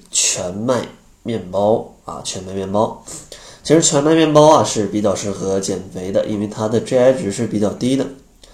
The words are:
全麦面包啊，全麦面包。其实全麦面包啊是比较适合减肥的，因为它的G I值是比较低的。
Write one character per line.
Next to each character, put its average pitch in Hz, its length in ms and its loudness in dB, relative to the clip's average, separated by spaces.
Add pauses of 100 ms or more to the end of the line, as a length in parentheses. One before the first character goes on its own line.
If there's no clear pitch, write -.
全 - 460 -4
麦 117 320 -2 (360)
面 101 280 -6
包 107 420 0 (120)
啊， - 180 -12
全 95 200 -10
麦 92 100 -12
面 98 180 -6
包。 110 320 -2 (600)
其 147 120 2
实 165 60 6
全 143 220 2
麦 160 120 4
面 156 180 4
包 151 240 8
啊 - 60 2
是 107 240 -2
比 104 140 -2
较 101 120 2
适 101 180 -6
合 95 280 -2
减 98 200 -4 (140)
肥 92 180 -8
的， 107 140 0
因 104 140 -4
为 104 80 -2
它 107 200 -4
的 113 120 0
G 127 180 0
I 127 160 6
值 98 180 -4
是 117 140 -4
比 104 140 -2
较 104 100 2
低 123 260 -2
的。 135 100 0 (480)